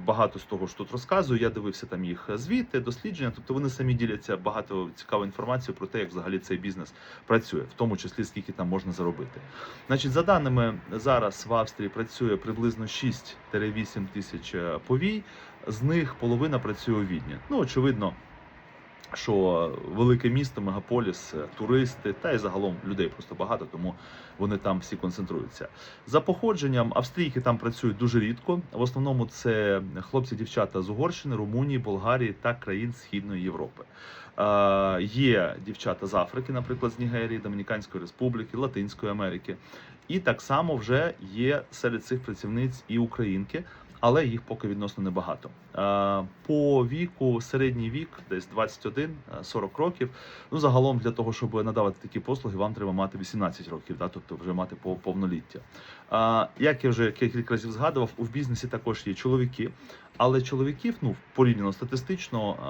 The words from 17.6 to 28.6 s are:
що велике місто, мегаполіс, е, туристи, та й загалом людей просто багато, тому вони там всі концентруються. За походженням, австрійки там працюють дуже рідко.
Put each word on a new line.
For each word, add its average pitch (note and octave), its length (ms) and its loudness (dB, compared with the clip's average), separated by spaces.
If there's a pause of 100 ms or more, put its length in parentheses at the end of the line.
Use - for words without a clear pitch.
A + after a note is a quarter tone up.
що F2+ 580 2 (160)
велике B2 420 6
місто, B2+ 300 0
мегаполіс, G2 760 -2
е, D2+ 100 -6 (140)
туристи, B2+ 540 2
та E3 200 -2
й A#2 60 2
загалом F#2+ 380 -2 (100)
людей F#2+ 220 0
просто - 260 -12
багато, G2 300 -2
тому F2 300 -6 (440)
вони G2+ 180 0
там F#2+ 220 0
всі F2+ 180 -6
концентруються. - 720 -6 (380)
За C#3 140 4
походженням, C#3+ 760 2
австрійки C3 440 0
там B2 180 4
працюють A#2 380 0
дуже A#2+ 240 4
рідко. A#2+ 400 0 (120)